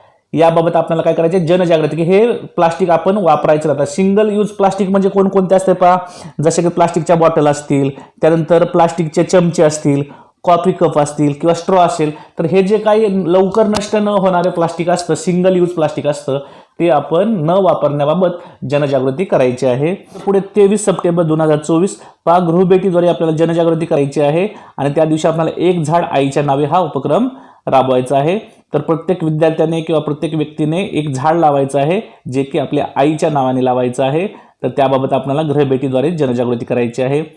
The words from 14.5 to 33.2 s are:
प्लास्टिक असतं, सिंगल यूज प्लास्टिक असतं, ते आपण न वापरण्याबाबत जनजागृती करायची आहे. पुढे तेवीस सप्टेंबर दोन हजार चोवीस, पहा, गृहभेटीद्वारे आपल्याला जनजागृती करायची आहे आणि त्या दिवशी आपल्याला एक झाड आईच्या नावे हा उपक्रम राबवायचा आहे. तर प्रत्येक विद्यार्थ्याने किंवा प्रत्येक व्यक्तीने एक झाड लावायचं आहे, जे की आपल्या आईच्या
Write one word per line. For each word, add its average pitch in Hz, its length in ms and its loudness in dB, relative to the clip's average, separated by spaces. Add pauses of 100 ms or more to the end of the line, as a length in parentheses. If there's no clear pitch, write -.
प्लास्टिक 165 400 -4
असतं, 175 240 -2
सिंगल 180 420 0
यूज 175 140 2
प्लास्टिक 151 360 -4
असतं, 139 320 -2 (420)
ते 170 100 2
आपण 160 420 0 (120)
न 160 60 0 (100)
वापरण्याबाबत 156 760 0 (340)
जनजागृती 139 540 0
करायची 131 420 0
आहे. 139 260 0 (320)
पुढे 196 160 2 (160)
तेवीस 202 280 4
सप्टेंबर 175 380 0
दोन 156 180 0
हजार 156 180 2
चोवीस, 165 380 0 (300)
पहा, 170 120 4
गृहभेटीद्वारे 180 680 2
आपल्याला 160 280 0
जनजागृती 165 500 0
करायची 143 340 -2
आहे 156 260 2 (300)
आणि - 140 -2
त्या 156 140 0
दिवशी 156 240 0
आपल्याला 160 300 -2
एक 175 240 0
झाड 160 280 0
आईच्या 139 320 0
नावे 143 220 0
हा 147 140 0
उपक्रम 160 500 0 (380)
राबवायचा 131 520 2
आहे. 165 200 0 (360)
तर 139 60 0
प्रत्येक 160 440 -4
विद्यार्थ्याने 160 560 0
किंवा 160 200 -2
प्रत्येक 151 340 -6
व्यक्तीने 156 480 -4
एक 151 280 -4
झाड 147 260 0
लावायचं 143 440 0
आहे, 170 200 0 (320)
जे 135 100 -2
की 139 160 -4
आपल्या 143 280 -2 (100)
आईच्या 151 340 0